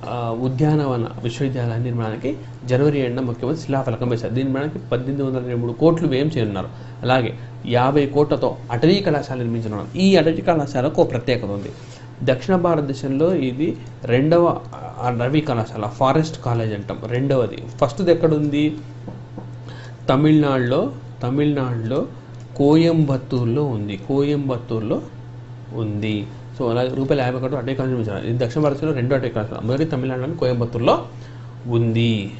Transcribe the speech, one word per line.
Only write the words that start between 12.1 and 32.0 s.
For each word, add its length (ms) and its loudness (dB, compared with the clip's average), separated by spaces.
దక్షిణ 320 2
భారతదేశంలో 800 2
ఇది 420 -2
రెండవ 580 4
అటవీ 400 2
కళాశాల, 440 -2
ఫారెస్ట్ 580 2
కాలేజ్ 300 0
అంటాం, 320 -6
రెండవది. 500 0
ఫస్ట్ది 560 0
ఎక్కడుంది? 680 2
తమిళనాడులో, 840 4
తమిళనాడులో 840 0
కోయంబత్తూరులో 1040 4
ఉంది, 340 -4
కోయంబత్తూరులో 1040 0
ఉంది. 540 -2
So, 100 0
అలాగే 260 2
రూపాయలు 260 2
యాభై 180 0
కోట్లు 180 -2
అటవీ 180 -2
కళాశాల 200 0
నిర్మించారు. 300 -2
ఇది 200 0
దక్షిణ 160 0
భారతదేశంలో 320 2
రెండో 220 0
అటవీ 140 0
కళాశాల. 340 -4
మొదటి 220 0
తమిళనాడులోని 500 -4
కోయంబత్తూరులో 720 0
ఉంది. 720 2